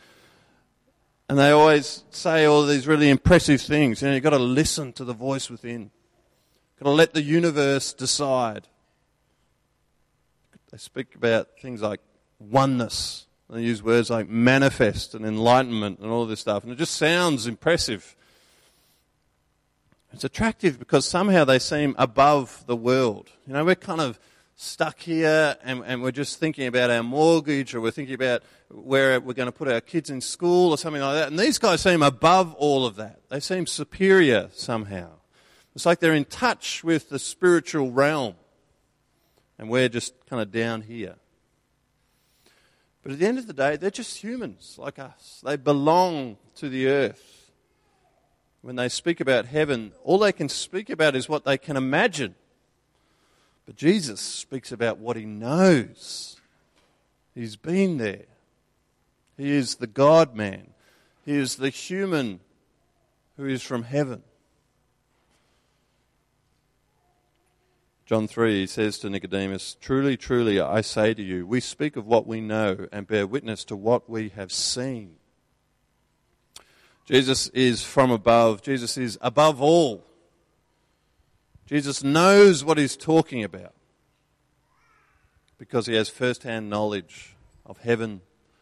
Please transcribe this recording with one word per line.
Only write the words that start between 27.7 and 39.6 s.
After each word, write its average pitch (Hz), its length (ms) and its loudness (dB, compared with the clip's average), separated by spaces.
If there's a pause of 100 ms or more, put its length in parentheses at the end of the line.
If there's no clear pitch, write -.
or 120 60 -6
we're 113 100 -2
thinking 135 240 -8
about 123 280 -2 (260)
where 131 520 2
we're 127 140 -8
gonna 123 180 -6
put 143 160 -8
our 117 120 0
kids - 300 -8
in 135 100 -10
school 175 500 2
or 147 80 0
something 151 220 -8
like 139 140 -2
that. 151 140 0
And 151 100 -6
these 233 200 2
guys 185 220 2
seem 175 220 4
above 160 520 4
all 139 300 0
of 107 120 -4
that. 107 320 -14
They 135 120 -8
seem 185 260 -6
superior 151 840 2
somehow. 98 580 -8 (640)
It's - 120 -6
like 170 140 4
they're 165 120 4
in 147 120 2
touch - 580 -6
with 160 260 -2
the 139 100 -8
spiritual 156 760 0
realm, 135 420 0 (1200)
and 110 100 -16